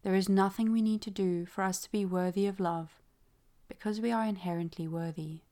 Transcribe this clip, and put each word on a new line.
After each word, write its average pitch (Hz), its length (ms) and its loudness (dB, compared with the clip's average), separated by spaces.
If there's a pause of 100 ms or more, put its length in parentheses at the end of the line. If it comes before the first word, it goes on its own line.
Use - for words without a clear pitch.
There 190 140 2
is 190 120 4
nothing 196 440 4
we 226 100 4
need 220 220 2
to 208 80 -8
do 180 340 0
for - 180 -4
us 190 180 0
to - 100 -12
be 202 140 0
worthy 185 420 0
of 196 120 -4
love, 170 440 -2 (640)
because 214 340 -4
we 233 100 0
are 226 140 0
inherently 175 640 -4
worthy. 160 540 -6 (100)